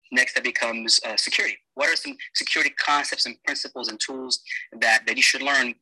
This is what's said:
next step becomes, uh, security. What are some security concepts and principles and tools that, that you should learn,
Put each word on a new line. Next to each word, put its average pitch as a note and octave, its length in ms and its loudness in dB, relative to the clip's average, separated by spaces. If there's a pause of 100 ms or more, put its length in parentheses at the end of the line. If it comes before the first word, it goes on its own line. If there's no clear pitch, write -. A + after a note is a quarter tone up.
(120)
next - 200 2
step B2 120 -2
becomes, A#2 600 0
uh, A2 120 -2
security. - 400 0 (160)
What C#3+ 160 0
are C#3+ 80 2
some C#3 180 -8 (180)
security - 460 0
concepts D3 460 2
and A#2+ 100 -8 (100)
principles C#3+ 440 -6
and A2 100 -10
tools C3 400 -4 (400)
that, A2+ 260 4
that A2+ 120 0
you C3 40 4
should C3 220 4
learn, C3 380 0